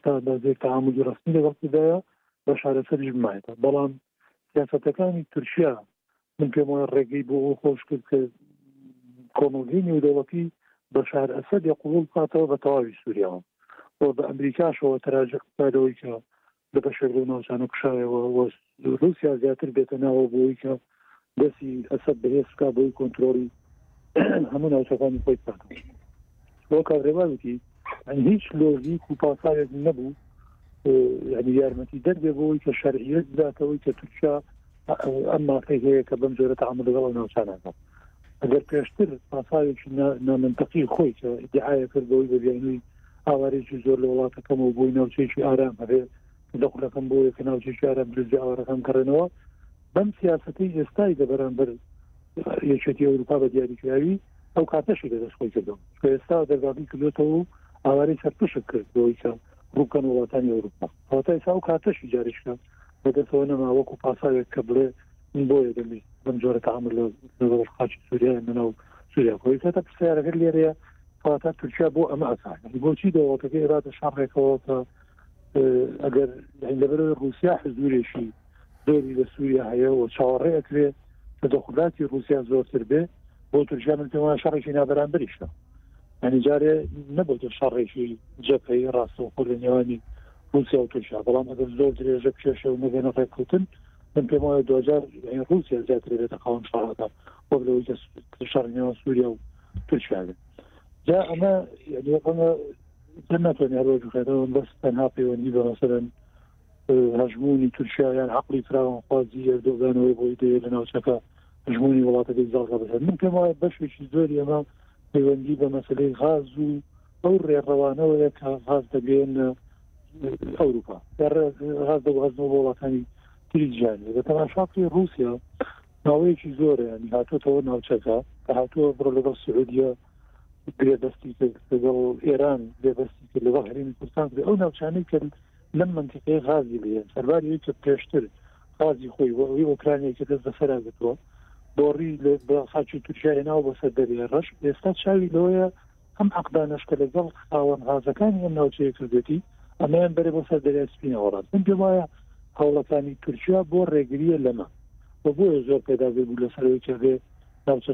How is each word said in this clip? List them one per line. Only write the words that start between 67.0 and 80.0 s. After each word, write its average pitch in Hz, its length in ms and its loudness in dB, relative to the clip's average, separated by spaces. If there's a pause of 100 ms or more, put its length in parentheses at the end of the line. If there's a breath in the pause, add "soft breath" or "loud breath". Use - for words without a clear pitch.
لەگەڵ 120 240 2 (140)
خاکی - 280 -4
سووریایە 123 440 0
لەناو 120 220 -2 (380 soft breath)
سووریا. 117 300 2
کەواتە 139 480 0
پرسیارەکە 160 460 -2 (100)
لێرەیە، 160 320 2 (480 soft breath)
کەواتە 151 280 0 (100)
تورکیا 156 300 -2
بۆ 147 220 2
ئەمە 147 180 -2
ئەسا. 110 220 -6 (120)
یعنی 120 160 -10
بۆچی 156 360 0
دەوڵەتەکەی 143 480 2
ئێراتە 147 360 0
شەڕێکەوە 135 560 0 (100)
کە، 135 120 -2 (800 soft breath)
ئێ، 135 80 4 (400)
ئەگەر، 135 260 2 (320)
یعنی 135 200 -4
لەبەرەوەی 151 380 2
رووسیا 139 340 0 (100)
حزورێکی 127 640 -2 (600 soft breath)
زۆری 139 320 2
لە 127 140 2
سووریا 135 380 0
هەیە 127 200 2
و 131 100 2 (140)